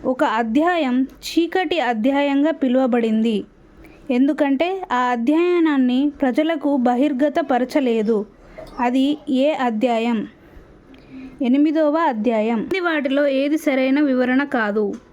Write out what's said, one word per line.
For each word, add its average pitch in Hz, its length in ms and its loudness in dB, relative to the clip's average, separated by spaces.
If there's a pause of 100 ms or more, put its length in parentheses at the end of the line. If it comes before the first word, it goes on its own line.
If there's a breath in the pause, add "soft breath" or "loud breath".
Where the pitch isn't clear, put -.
ఒక 254 200 -2
అధ్యాయం 254 760 0
చీకటి 339 760 -2
అధ్యాయంగా 277 680 0
పిలువబడింది. 240 960 0 (680 loud breath)
ఎందుకంటే 294 720 0 (100)
ఆ 247 40 0
అధ్యయనాన్ని 277 1200 2
ప్రజలకు 294 560 0
బహిర్గతపరచలేదు. 247 1500 0 (540 loud breath)
అది 269 380 0 (120)
ఏ 269 200 2
అధ్యాయం? 233 760 -2 (1120 loud breath)
ఎనిమిదవ 294 540 2
అధ్యాయం. 233 600 0
కింది 370 240 -4
వాటిలో 285 460 0
ఏది 285 320 0
సరైన 269 420 0
వివరణ 254 440 2
కాదు? 214 500 -2 (180)